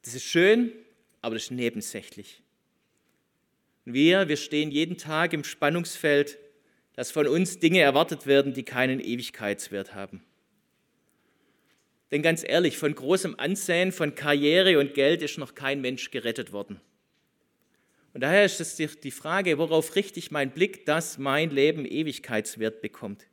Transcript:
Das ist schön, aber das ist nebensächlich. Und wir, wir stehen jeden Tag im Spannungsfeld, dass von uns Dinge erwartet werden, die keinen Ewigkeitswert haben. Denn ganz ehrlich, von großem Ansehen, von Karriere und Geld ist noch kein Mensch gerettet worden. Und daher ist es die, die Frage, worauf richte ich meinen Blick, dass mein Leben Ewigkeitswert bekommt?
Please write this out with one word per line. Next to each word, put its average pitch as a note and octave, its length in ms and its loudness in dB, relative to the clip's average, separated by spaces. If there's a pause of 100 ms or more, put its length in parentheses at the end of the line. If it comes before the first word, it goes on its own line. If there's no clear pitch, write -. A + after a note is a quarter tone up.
Das A#2 120 -14
ist C3 100 -10
schön, A3 480 4 (480)
aber A2+ 160 -6
das G#2+ 80 -8
ist - 80 -14
nebensächlich. A#2 880 -8 (1400)
Und A#2+ 100 -12
wir, E3+ 340 4
wir D3 80 0
stehen D3+ 360 -4
jeden E3 240 -2
Tag D#3+ 380 -2
im D3 100 -6
Spannungsfeld, D3 920 -2 (560)
dass - 180 -8
von D3 160 0
uns F3 320 0
Dinge E3+ 200 6
erwartet D3 460 4
werden, C#3 260 4
die B2 120 -8
keinen C3 340 -2
Ewigkeitswert G#2 960 -6
haben. G2 300 -14 (1900)
Denn D3 120 -2
ganz E3 200 2
ehrlich, E3 360 2
von D3+ 160 -2
großem E3+ 440 -2
Ansehen, F3+ 540 0
von D3 220 -4
Karriere D3+ 640 4
und C#3 160 0
Geld D3+ 260 4
ist D3 160 -6
noch C#3 180 -12
kein C3+ 280 -4
Mensch B2+ 280 -6
gerettet A2+ 420 -6
worden. G2+ 280 -12 (1300)
Und B2 80 -6
daher F#3+ 240 6
ist - 140 -2
es - 160 -8
die, D#3 100 -2
die D3 240 -10
Frage, E3+ 480 -2
worauf D#3+ 360 0
richte G3 240 -2
ich - 120 -14
meinen C#3 220 -2
Blick, F#3 340 -2
dass D#3+ 320 -2
mein C#3 320 0
Leben D3 340 2
Ewigkeitswert A2+ 960 -4
bekommt? - 520 -12